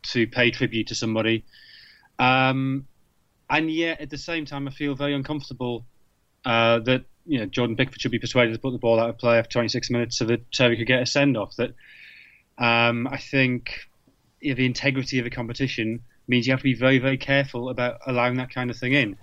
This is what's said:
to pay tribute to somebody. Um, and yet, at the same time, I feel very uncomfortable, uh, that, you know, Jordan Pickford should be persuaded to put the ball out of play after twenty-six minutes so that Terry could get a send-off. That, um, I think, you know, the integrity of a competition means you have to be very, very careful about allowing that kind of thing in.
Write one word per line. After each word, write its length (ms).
to 220
pay 260
tribute 360
to 80
somebody. 480
Um, 680
and 200
yet, 300
at 100
the 80
same 280
time, 240
I 20
feel 240
very 180
uncomfortable, 720
uh, 360
that, 220
you 140
know, 60
Jordan 300
Pickford 240
should 120
be 80
persuaded 340
to 60
put 120
the 60
ball 240
out 80
of 80
play 200
after 120
twenty-six 400
minutes 280
so 80
that 260
Terry 260
could 100
get 140
a 40
send-off. 520
That, 160
um, 500
I 100
think, 640
you 120
know, 40
the 100
integrity 540
of 60
a 40
competition 720
means 160
you 60
have 80
to 40
be 100
very, 240
very 180
careful 540
about 360
allowing 300
that 180
kind 160
of 60
thing 160
in. 320